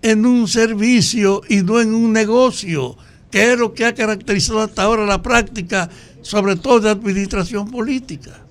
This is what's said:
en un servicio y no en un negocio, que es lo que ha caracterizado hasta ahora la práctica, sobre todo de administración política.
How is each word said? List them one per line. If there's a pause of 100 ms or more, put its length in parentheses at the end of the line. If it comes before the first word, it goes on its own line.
en
un
servicio
y
no
en
un
negocio, (320)
que
es
lo
que
ha
caracterizado
hasta
ahora
la
práctica, (360)
sobre
todo
de
administración
política. (200)